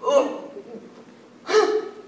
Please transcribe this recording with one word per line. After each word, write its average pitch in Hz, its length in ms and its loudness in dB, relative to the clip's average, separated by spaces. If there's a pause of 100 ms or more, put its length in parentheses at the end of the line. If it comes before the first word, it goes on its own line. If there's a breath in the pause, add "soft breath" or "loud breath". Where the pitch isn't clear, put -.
oh. - 500 0 (920)
<gasps> 427 600 0